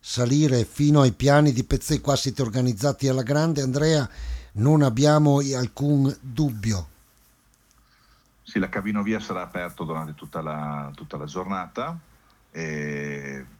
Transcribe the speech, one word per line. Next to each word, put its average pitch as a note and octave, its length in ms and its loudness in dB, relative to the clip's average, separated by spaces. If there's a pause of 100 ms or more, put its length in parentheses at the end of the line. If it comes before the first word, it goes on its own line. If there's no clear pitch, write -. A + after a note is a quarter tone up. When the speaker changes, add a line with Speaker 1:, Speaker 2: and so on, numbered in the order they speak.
Speaker 1:
salire B2+ 640 2
fino D3 380 4
ai B2 100 6
piani C#3+ 400 4
di A#2+ 100 -2
Pezzè, - 380 -2
qua C#3 160 0
siete C3+ 260 -4
organizzati B2 640 -2
alla C3 160 0
grande, D3 400 0
Andrea, C#3+ 460 2 (460)
non C#3+ 280 4
abbiamo C#3+ 580 4
i-, C#3 140 -4
alcun C#3 680 0
dubbio. A2+ 680 -2 (1600)
Speaker 2:
Sì, - 140 -6
la F#2 100 -2
cabinovia G#2 520 -4
sarà F2+ 220 -8
aperto F2 420 -10
durante D#2+ 300 -8
tutta D#2 280 -12
la, D2+ 520 -8
tutta D#2 220 -14
la D2 100 -10
giornata F#2 720 -8 (520)
e D2 960 -10 (140)